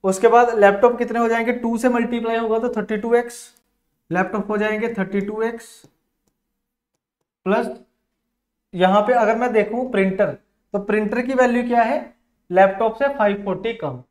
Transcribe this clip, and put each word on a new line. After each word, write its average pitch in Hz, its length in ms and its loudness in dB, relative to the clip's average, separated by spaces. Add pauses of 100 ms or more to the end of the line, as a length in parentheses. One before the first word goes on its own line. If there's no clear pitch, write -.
उसके 190 240 2
बाद 233 280 6
लैपटॉप 208 420 6
कितने 233 220 -2
हो 233 80 2
जाएंगे, 226 260 0
टू 233 240 -2
से 254 120 2
मल्टीप्लाई 233 480 -2
होगा 226 220 0
तो 240 120 -2
थर्टी 214 260 -4
टू 226 180 -2
एक्स, 233 240 -2 (720)
लैपटॉप 190 420 -2
हो 214 60 -2
जाएंगे 214 360 -2
थर्टी 196 280 -4
टू 214 220 -6
एक्स। 233 260 -8 (1800)
प्लस 220 240 0 (1040)
यहाँ 185 280 4
पे 240 140 0
अगर 226 220 2
मैं 240 160 -2
देखूँ 220 380 -2
प्रिंटर, 190 400 0 (420)
तो 202 80 -2
प्रिंटर 214 400 -2
की 254 120 -4
वैल्यू 247 340 2
क्या 233 160 2
है, 226 160 -2 (500)
लैपटॉप 196 460 2
से 277 140 -2
फ़ाइव 208 360 -2
फ़ोर्टी 202 300 -6
कम। 127 360 -10